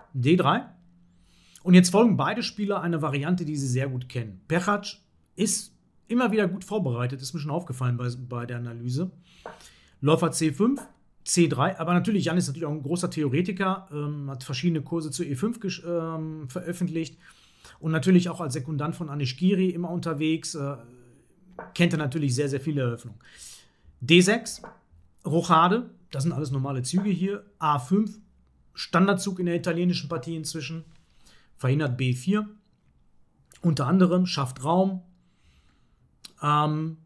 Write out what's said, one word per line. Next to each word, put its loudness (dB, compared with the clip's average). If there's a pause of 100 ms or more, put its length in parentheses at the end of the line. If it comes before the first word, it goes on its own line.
(120)
D 2
drei. 2 (960)
Und 6
jetzt 10
folgen 6
beide 0
Spieler -4
einer -2
Variante, 0
die -4
sie -2
sehr 0
gut -6
kennen. -8
Pechac -2 (400)
ist -2 (360)
immer 2
wieder 2
gut -6
vorbereitet, -2
ist -10
mir -6
schon -6
aufgefallen -4
bei, -4 (180)
bei -8
der -8
Analyse. -6 (880)
Läufer 4
C 0
fünf, 0 (400)
C 4
drei, 0
aber 0
natürlich, 2
Jan 0
ist 2
natürlich -6
auch -4
ein -8
großer -2
Theoretiker, -2
ähm, -6
hat -10
verschiedene -2
Kurse -6
zu -6
E -6
fünf -2
gesch-, -8
ähm, -6
veröffentlicht -6 (600)
und -2
natürlich 6
auch -8
als -6
Sekundant -4
von -8
Anish -4
Giri 4
immer -4
unterwegs, -2
äh, -6 (960)
kennt 2
er 0
natürlich 0
sehr, 0
sehr -2
viele -2
Eröffnungen. -6 (800)
D 8
sechs, 2 (640)
Rochade, 4 (220)
das -4
sind 0
alles -4
normale -4
Züge 0
hier, -2 (120)
A 0
fünf, 0 (560)
Standardzug 2
in -2
der 0
italienischen 0
Partie -6
inzwischen, -8 (720)
verhindert 0
B 0
vier, 0 (1120)
unter 0
anderem, 4
schafft -4
Raum, 2 (1400)
ähm, 0